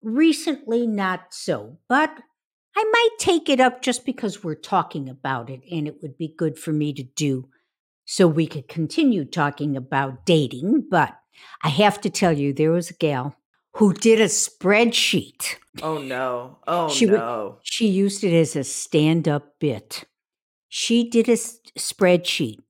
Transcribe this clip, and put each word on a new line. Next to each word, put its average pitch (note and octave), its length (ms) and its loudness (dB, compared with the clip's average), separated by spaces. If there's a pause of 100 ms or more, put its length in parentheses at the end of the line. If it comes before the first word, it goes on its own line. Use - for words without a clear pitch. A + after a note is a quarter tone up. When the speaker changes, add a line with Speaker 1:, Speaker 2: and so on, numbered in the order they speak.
Speaker 1:
Recently, B3 840 0
not F#3+ 460 -4
so, B2 440 -6 (100)
but D4+ 240 0 (640)
I A4 160 0
might A#4 180 4 (100)
take E4+ 300 2
it C4+ 100 4
up B3+ 220 4
just B3 240 -2
because A#3+ 380 -6
we're D#3 120 -4
talking D#3 540 -4
about B2+ 400 -6
it C3 120 -14 (100)
and D#3 160 -4
it D3+ 140 -12
would D3 160 -14
be D#3 200 -8
good D#3+ 220 -2
for D#3+ 140 -6
me D3+ 200 -2
to C#3 100 -10
do C3 440 -4 (580)
so - 220 2
we D#3+ 200 0
could - 200 -12
continue F3+ 580 0
talking D3 520 -2
about C3+ 480 -4
dating. D#3+ 640 0
But D3+ 260 0 (480)
I D#3+ 60 0
have G3+ 320 2
to G3 80 -2
tell F3 240 0
you, C#3+ 200 0
there D#3 180 2
was E3+ 180 -2
a - 60 -16
gal C#3+ 400 -2 (380)
who G3+ 200 4
did A3+ 260 4
a A3 60 6
spreadsheet. - 1300 0 (280)
Speaker 2:
Oh, D#3 160 -4
no. C3 640 -6
Oh, E3 240 -2
Speaker 1:
She C#3+ 160 2
would, G3+ 140 4
Speaker 2:
no. A#2+ 420 -6
Speaker 1:
she - 260 -2
used G3 360 0
it F3 120 2
as D#3+ 200 4
a C#3 80 -2
stand-up D#3 960 0
bit. - 460 -6 (600)
She A#3 400 0
did A#3 220 2
a A#3+ 40 6
s-, - 260 -6 (180)
spreadsheet. F3 800 0 (120)